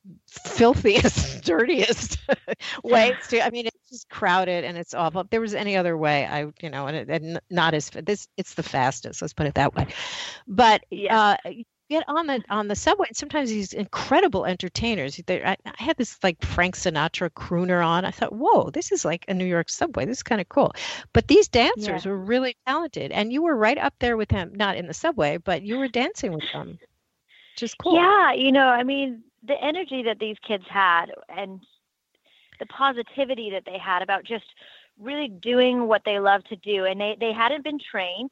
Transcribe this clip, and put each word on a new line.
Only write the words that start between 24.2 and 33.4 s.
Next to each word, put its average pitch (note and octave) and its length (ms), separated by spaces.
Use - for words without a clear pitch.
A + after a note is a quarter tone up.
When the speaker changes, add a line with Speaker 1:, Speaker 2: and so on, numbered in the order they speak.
Speaker 1:
them, F#3+ 260
not G3+ 220
in F3 100
the D#3 80
subway, F3 420
but E3+ 240
you G#3 160
were C4+ 100
dancing B3 460
with D#3 200
them, D3 260
which - 100
is A#3 120
cool. F4 200
Speaker 2:
Yeah, F4+ 380
you C4 180
know, C4+ 160
I B3 160
mean, C4 400
the C4+ 200
energy D4 400
that A3 160
these G#3+ 200
kids G3 280
had F3+ 440
and F#3+ 320
the - 60
positivity A#3+ 840